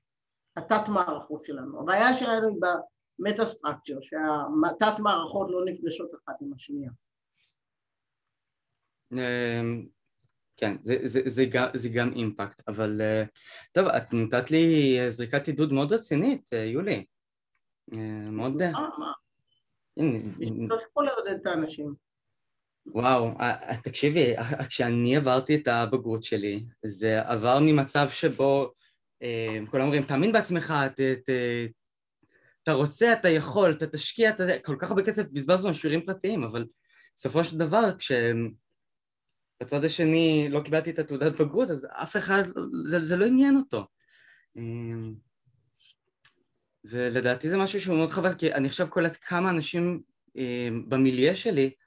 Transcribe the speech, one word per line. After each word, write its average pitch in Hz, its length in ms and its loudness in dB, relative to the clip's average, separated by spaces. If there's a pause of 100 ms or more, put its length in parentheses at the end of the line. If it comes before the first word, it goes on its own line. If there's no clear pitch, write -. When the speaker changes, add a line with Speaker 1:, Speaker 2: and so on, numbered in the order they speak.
(560)
Speaker 1:
התת-מערכות 180 880 -2
שלנו. 139 360 -10
הבעיה 208 360 2
שלנו 226 320 0
היא 202 80 -2 (640)
במטה-סטרקצ'ר, 165 800 -4
שהתת-מערכות 165 1500 0
לא 180 140 -2
נפגשות 170 500 -6
אחת 143 260 -14
עם 143 160 -10
השנייה. 139 340 -10 (2250)
Speaker 2:
אמ, 120 760 -2 (680)
כן, 104 260 -2
זה, 120 200 0
זה, 127 220 0
זה 131 200 2
גם, 123 300 2
זה 120 200 -4
גם 120 180 0
אימפקט, 104 560 -6
אבל, 107 320 -2
אה, 110 240 0 (480)
טוב, 190 140 4
את - 260 0
נתת 117 380 0
לי, 156 500 6
אה, 123 100 0
זריקת 120 360 -2
עידוד 147 260 0
מאוד 143 200 2
רצינית, 220 600 0
אה, 117 60 -2
יולי. 117 460 -2 (920)
אה, 107 360 -8
מאוד, 123 320 -2
אה, 175 100 0
Speaker 1:
מה, 302 160 -4 (100)
מה? - 140 -8 (840)
Speaker 2:
הנה, 135 220 0 (500)
Speaker 1:
צריך 226 120 -2
Speaker 2:
הנה. - 120 -16
Speaker 1:
פה 294 100 2
לעודד 226 380 -4
את - 60 -10
האנשים. 156 480 -4 (920)
Speaker 2:
וואו, 120 420 2 (120)
אה, 117 300 -2
אה, 123 60 -4
תקשיבי, 139 600 2
אה, - 60 -4
אה, 131 240 -4
כשאני 120 500 2
עברתי 131 400 2
את 151 120 -2
הבגרות 117 540 0
שלי, 104 420 -4 (200)
זה 110 380 0
עבר 120 400 2
ממצב 147 480 4
שבו, 139 600 2 (500)
אה, 113 360 -4 (120)
כולם 135 140 2
אומרים, 143 180 2
"תאמין 147 300 0
בעצמך, 170 420 0 (220)
ת-, - 40 -6
ת-, 123 720 -2 (880)
אתה 160 100 0
רוצה, 147 400 4
אתה 220 160 4
יכול, 160 420 4
אתה 151 160 -2
תשקיע, 214 440 0
אתה 202 160 -2
זה", 180 180 0
כל 143 140 -4
כך 175 120 -6
הרבה 196 120 2
כסף 180 300 -2
בזבזנו 180 360 2
על 165 60 0
שיעורים 160 320 -2
פרטיים, 190 380 -4
אבל 113 220 -6 (480)
בסופו 143 300 0
של 165 140 -6
דבר, 190 400 2
כש-, - 140 -4 (1500)
בצד 143 220 -2
השני 160 680 4
לא 147 100 0
קיבלתי 156 300 0
את 160 80 -6
התעודת 151 420 0
בגרות, 165 300 2
אז 135 200 -6
אף - 260 -8
אחד, 196 260 2 (460)
זה, 165 160 0
זה 170 120 0
לא 190 80 2
עניין 262 320 6
אותו. 117 300 -2 (680)
אמ, 113 580 -8 (1700)
ולדעתי 123 640 0
זה 185 80 0
משהו 196 240 0
שהוא 175 160 0
מאוד 160 140 2
חבל, 180 240 0
כי 160 200 0
אני 135 120 0
עכשיו - 240 -2
קולט 131 300 0
כמה 180 300 -2
אנשים, 170 520 -2 (340)
אמ, 123 520 -4
במיליה 135 480 4
שלי, 139 340 2 (160)